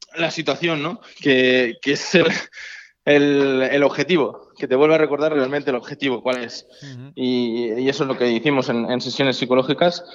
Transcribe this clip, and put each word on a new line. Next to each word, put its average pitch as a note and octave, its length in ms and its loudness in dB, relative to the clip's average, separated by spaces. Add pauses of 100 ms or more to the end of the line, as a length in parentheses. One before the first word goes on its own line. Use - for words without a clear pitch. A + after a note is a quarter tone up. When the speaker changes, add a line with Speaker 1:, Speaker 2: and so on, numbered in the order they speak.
(180)
Speaker 1:
la E3 140 -2
situación, D#3 520 -2
¿no? D3+ 160 -6 (220)
Que, B2+ 600 2
que C#3 120 -2
es - 220 -4
el, E3 120 6 (800)
el, C#3+ 560 4 (100)
el C#3+ 120 4
objetivo, C#3 680 0 (100)
que C#3+ 80 -6
te B2+ 80 2
vuelva D3+ 200 6
a D#3 40 4
recordar D3 340 0
realmente C#3 360 -2
el B2 80 0
objetivo, C3 440 -4
cuál B2+ 220 -2
es. - 240 -14 (140)
Speaker 2:
Ujú. C3+ 340 -18
Speaker 1:
Y, A#2+ 640 -2
y C3 80 -2
eso C3+ 160 0
es C3+ 60 0
lo A#2+ 80 -4
que B2 120 2
hicimos B2 380 0
en, A#2 240 -2
en B2 80 -2
sesiones C3 380 -2
psicológicas C3 640 0 (120)